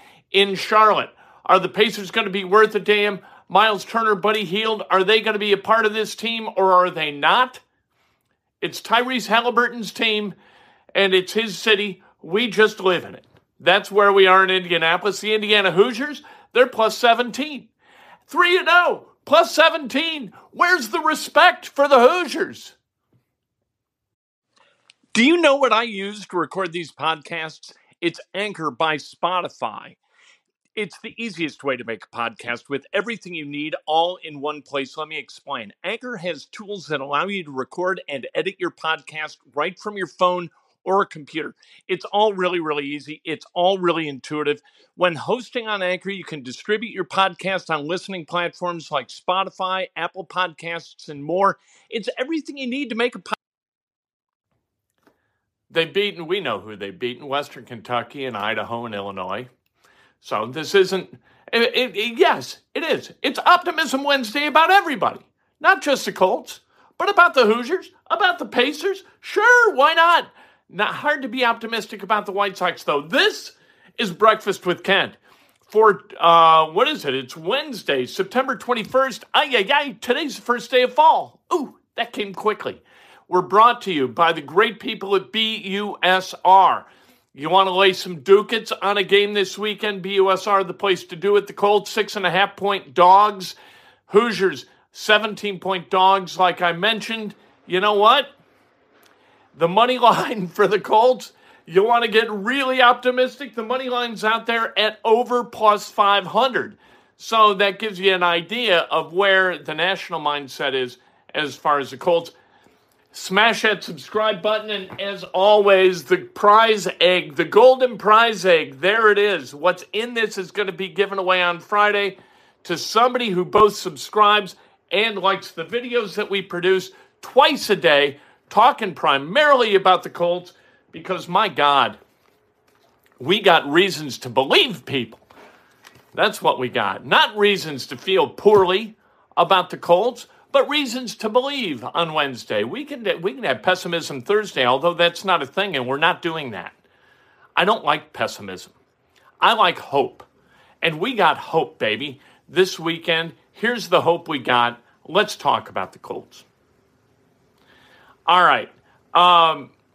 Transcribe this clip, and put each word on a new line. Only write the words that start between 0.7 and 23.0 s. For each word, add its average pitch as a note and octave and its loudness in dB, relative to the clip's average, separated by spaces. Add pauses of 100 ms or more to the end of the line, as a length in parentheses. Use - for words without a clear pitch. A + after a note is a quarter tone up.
Are F#3 6
the F3 -4
Pacers G#3 -2
gonna G#3+ -4
be G3 -4
worth G#3+ 4
a G3+ -4
damn? G#3 0 (280)
Miles G3 2
Turner, A3 0
Buddy G#3 -2
Hield, G#3+ -4
are F#3+ 4
they G#3+ 2
gonna G#3+ -2
be G#3 -2
a G3 4
part A3 2
of G#3 -2
this A3 -6
team A3+ -8
or F#3+ 4
are F3+ 6
they D#3 -4
not? F3 0 (1000)
It's - -10
Tyrese B3 -2
Halliburton's A#3 -2
team, G#3+ -4 (600)
and F#3+ 2
it's F#3 0
his G#3+ -4
city. G#3 -2 (200)
We G#3 -2
just G#3 0
live F3+ -2
in G2 -18
it. - -20 (320)
That's F#3 2
where G3+ 4
we G3 6
are F#3+ 6
in F#3 0
Indianapolis. F3+ -2
The G#3+ -2
Indiana G#3 0
Hoosiers, A#3+ 0 (300)
they're B3 4
plus A3 -2
seventeen. B3 -2 (580)
Three F4 2
and E4 -2
oh, E4+ 2 (180)
plus D#4 4
seventeen. D#4 0 (180)
Where's F4 0
the D#4+ -4
respect D#4 2
for C#4+ 2
the C4+ 8
Hoosiers? C#4+ 2 (2500)